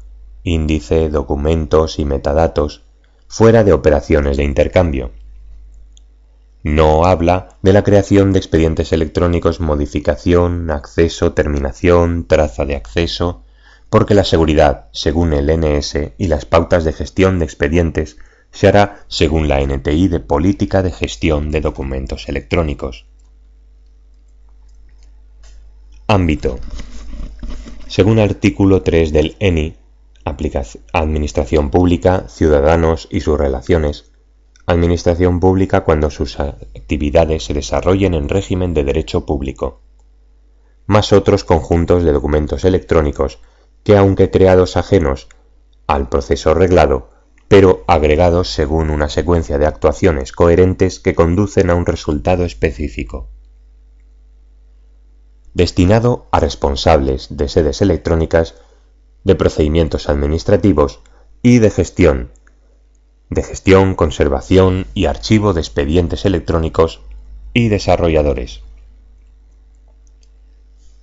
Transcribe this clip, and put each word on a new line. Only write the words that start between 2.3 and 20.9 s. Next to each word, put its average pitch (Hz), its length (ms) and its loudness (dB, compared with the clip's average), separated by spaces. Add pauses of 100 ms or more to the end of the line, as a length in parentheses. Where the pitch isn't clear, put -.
fuera 113 360 4
de 98 100 4
operaciones 71 640 0
de 71 60 -2
intercambio. 71 680 0 (1500)
No 78 440 2
habla 90 580 0
de 95 100 4
la 101 100 4
creación 98 500 4
de 92 60 0
expedientes 80 540 0
electrónicos, 82 680 0
modificación, 85 1080 -2
acceso, 82 640 -2
terminación, 85 920 0
traza 78 380 0
de 69 100 -6
acceso, 85 680 -6 (480)
porque 107 240 2
la 98 120 4
seguridad, 78 680 2
según 82 420 -2
el 71 160 0
N 78 280 0
S 73 420 -6
y 95 80 -2
las 76 180 -4
pautas 82 380 0
de 78 100 -2
gestión 92 460 -2
de 80 60 -2
expedientes, 78 720 -2 (340)
se - 160 0
hará 101 400 2
según 78 400 0
la 69 140 0
N 69 180 -4
T 73 120 -4
I 87 160 2
de 85 120 -2
política 95 640 0
de 90 80 -2